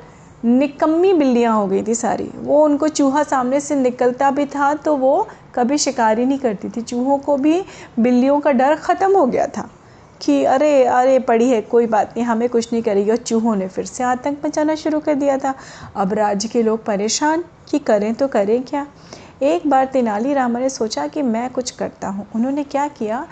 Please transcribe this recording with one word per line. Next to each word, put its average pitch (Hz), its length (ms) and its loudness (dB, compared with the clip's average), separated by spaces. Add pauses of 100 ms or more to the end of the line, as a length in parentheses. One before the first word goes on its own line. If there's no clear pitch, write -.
(460)
निकम्मी 311 680 2
बिल्लियाँ 240 420 2
हो 208 120 0
गई 196 160 0
थी 220 120 -2
सारी। - 400 -4
वो, 277 300 2
उनको 294 220 2
चूहा 294 360 0
सामने 269 360 -2
से 285 160 -4
निकलता 254 560 0
भी 285 140 0
था 285 280 0
तो 302 220 0
वो 277 320 2 (280)
कभी 247 220 0
शिकार 226 420 0
ही 247 60 0
नहीं 269 140 0
करती 214 300 -4
थी। 226 120 -8
चूहों 254 360 -2
को 285 200 0
भी 311 260 0 (360)
बिल्लियों 247 400 4
का 294 120 2
डर 262 240 4
ख़त्म 381 420 2
हो 330 80 4
गया - 220 0
था - 220 -10 (520)
कि 285 220 2
अरे, 277 400 4
अरे 254 360 4
पड़ी 240 300 2
है, 226 120 2
कोई 233 260 2
बात 220 220 0
नहीं, 240 160 -4
हमें 233 240 0
कुछ 233 240 -2
नहीं 233 100 -2
करेगी, 202 280 0
और 233 60 2
चूहों 226 380 0
ने 190 120 -2
फिर 190 180 -8
से - 180 -8
आतंक 254 420 -4
मचाना 302 300 -2
शुरू 302 240 -2
कर 302 160 -2
दिया 277 220 0
था। 269 160 -4 (420)
अब 196 180 -2
राज्य 208 340 0
के 233 160 0
लोग 220 220 0
परेशान 233 580 -2 (260)
कि 294 100 -2
करें 214 340 0
तो 277 140 0
करें 226 360 0
क्या। 285 240 -6 (560)
एक 311 240 0
बार 269 180 4
तेनालीरामा 247 760 0
ने 262 100 -2
सोचा 262 380 -4
कि 302 140 -6
मैं 240 280 -2
कुछ 254 220 -6
करता 185 360 -10
हूँ। 196 280 -8
उन्होंने 277 280 -2
क्या 285 240 -4
किया, 247 440 -8